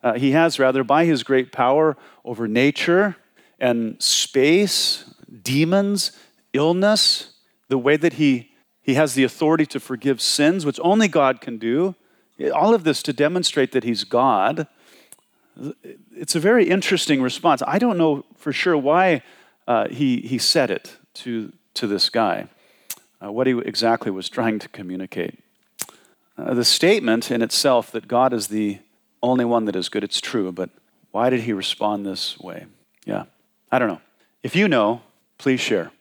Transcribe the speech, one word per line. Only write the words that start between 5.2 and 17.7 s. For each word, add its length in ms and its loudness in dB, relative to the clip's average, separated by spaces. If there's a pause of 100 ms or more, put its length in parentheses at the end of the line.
demons, 720 0 (420)
illness, 800 2 (360)
the 80 0
way 200 2
that 160 0
he, 380 0 (300)
he 140 0
has 180 2
the 100 2
authority 420 2
to 140 -10
forgive 420 -4
sins, 440 0
which 160 -4
only 260 4
God 320 2
can 180 -10
do. 380 -2 (580)
All 200 4
of 100 0
this 200 0
to 100 -4
demonstrate 600 0
that 100 0
he's 200 -4
God. 640 2 (1500)
It's 200 -8
a 40 0
very 300 2
interesting 520 0
response. 440 0
I 140 -2